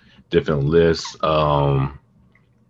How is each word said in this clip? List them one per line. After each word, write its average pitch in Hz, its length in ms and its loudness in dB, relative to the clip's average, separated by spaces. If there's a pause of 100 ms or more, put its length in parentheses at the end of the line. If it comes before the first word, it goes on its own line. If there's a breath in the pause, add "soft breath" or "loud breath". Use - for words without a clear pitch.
(320 soft breath)
different 73 340 0
lists. 82 560 0
Um, 71 800 0 (720)